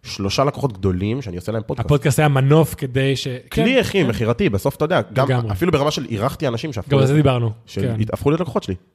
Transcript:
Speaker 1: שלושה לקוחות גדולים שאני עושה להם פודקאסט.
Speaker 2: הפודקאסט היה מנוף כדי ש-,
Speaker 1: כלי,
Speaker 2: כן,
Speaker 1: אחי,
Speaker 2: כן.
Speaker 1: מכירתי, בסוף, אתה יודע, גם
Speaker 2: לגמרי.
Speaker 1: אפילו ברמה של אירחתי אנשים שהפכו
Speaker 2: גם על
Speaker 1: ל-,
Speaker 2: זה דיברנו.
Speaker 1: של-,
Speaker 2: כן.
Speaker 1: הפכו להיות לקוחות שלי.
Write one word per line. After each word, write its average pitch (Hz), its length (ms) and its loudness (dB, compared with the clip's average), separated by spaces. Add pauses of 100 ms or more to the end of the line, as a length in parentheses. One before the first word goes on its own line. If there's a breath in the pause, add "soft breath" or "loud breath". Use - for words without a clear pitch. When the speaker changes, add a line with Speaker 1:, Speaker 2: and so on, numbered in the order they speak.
Speaker 1:
שלושה 101 380 -2
לקוחות 135 300 -2
גדולים 98 480 -2
שאני 98 140 -10
עושה - 160 -8
להם 110 160 -4
פודקאסט. - 180 -4
Speaker 2:
הפודקאסט 143 340 2
היה 151 80 4
מנוף 139 500 4
כדי 135 380 -2
ש-, - 120 -6 (240)
Speaker 1:
כלי, 208 220 2
Speaker 2:
כן, 262 60 6
Speaker 1:
אחי, 190 240 2
Speaker 2:
כן. 185 60 2
Speaker 1:
מכירתי, 120 400 0
בסוף, 104 260 0
אתה 151 100 -2
יודע, 151 160 2 (120)
גם 131 160 2
Speaker 2:
לגמרי. 120 220 0
Speaker 1:
אפילו 160 200 0
ברמה 147 200 2
של 143 180 -6
אירחתי 117 380 -2
אנשים 120 260 -4
שהפכו 107 180 -6
Speaker 2:
גם 139 60 4
על 135 60 4
Speaker 1:
ל-, 131 40 4
Speaker 2:
זה 139 80 2
דיברנו. 127 360 2 (140)
Speaker 1:
של-, - 160 -8
Speaker 2:
כן. 117 140 -2 (180)
Speaker 1:
הפכו - 180 0
להיות 156 100 0
לקוחות 131 220 -4
שלי. 92 120 -6 (200)